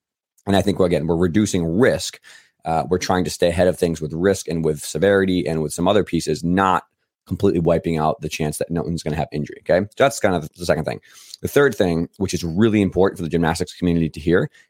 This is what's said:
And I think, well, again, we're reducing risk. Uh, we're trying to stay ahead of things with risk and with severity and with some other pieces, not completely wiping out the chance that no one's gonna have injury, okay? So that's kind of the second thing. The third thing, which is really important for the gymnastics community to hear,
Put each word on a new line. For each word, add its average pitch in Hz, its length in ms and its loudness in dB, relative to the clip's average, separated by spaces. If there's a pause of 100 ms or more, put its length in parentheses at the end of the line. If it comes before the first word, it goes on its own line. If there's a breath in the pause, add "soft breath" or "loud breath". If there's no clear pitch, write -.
(480)
And 98 80 2
I 92 80 4
think, 90 160 0
well, 92 80 4
again, 82 180 0
we're 82 100 0
reducing 90 480 0
risk. 82 560 0 (440 loud breath)
Uh, 80 260 -2
we're 90 80 0
trying 92 280 0
to 76 40 -4
stay 87 200 0
ahead 90 180 4
of 85 100 0
things 82 240 -2
with 78 120 -8
risk 92 340 0
and 80 180 -4
with 78 180 -2
severity 95 640 0
and 80 140 -2
with 76 120 -4
some 87 140 0
other 101 160 4
pieces, 80 400 -4
not 90 420 2 (420)
completely 95 320 0
wiping 82 380 0
out 78 240 -2
the 78 80 -8
chance 76 300 -6
that - 100 -6
no 85 140 -4
one's 82 180 -6
gonna 78 140 -4
have 78 160 -4
injury, 73 300 -8
okay? 90 260 0 (100)
So 127 60 4
that's 139 160 0
kind 101 160 0
of 78 180 -4
the 90 120 -12
second 78 200 0
thing. - 160 -8 (400 loud breath)
The - 60 -6
third 143 260 2
thing, 85 340 0 (100)
which 92 180 -4
is 85 80 -4
really 101 400 2
important 92 340 2
for 87 60 -6
the 78 60 -4
gymnastics 80 440 -2
community 85 380 0
to - 80 -14
hear, 90 320 2 (180 soft breath)